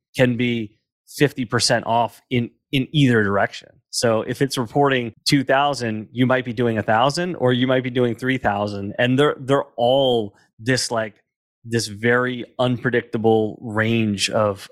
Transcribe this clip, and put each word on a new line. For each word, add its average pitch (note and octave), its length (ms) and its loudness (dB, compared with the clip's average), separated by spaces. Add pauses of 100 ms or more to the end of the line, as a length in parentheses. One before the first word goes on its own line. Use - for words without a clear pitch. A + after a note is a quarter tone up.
(160)
can B2 200 2
be A#2 420 -4 (380)
fifty C3+ 280 0
percent A2+ 420 0
off A2+ 340 0 (100)
in, A#2+ 200 -2 (220)
in C3 200 -2
either B2 300 4
direction. G2+ 460 -2 (220)
So A2 320 0
if - 180 -6
it's C#3 160 -2
reporting C3 560 0 (160)
two C#3 160 4
thousand, B2 680 0
you B2 140 0
might B2+ 180 0
be B2 80 -8
doing A2+ 260 0
a G2 40 0
thousand C#3 540 0
or B2+ 160 2
you B2+ 140 0
might C3 180 2
be C3 60 -6
doing B2 240 0
three C3 240 -4
thousand. G2+ 600 -4
And B2 200 2
they're, D3 200 2
they're C#3 260 0 (120)
all A#2+ 580 2 (240)
this, A#2+ 320 -2
like, A2 260 -4 (480)
this A2+ 220 -2
very A#2+ 580 0 (140)
unpredictable A#2 1040 0
range A2 680 0
of, G#2 420 0